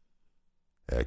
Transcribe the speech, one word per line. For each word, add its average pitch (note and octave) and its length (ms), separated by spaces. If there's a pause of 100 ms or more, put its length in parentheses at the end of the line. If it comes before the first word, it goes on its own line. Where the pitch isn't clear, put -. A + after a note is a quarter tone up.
(880)
А A#1+ 200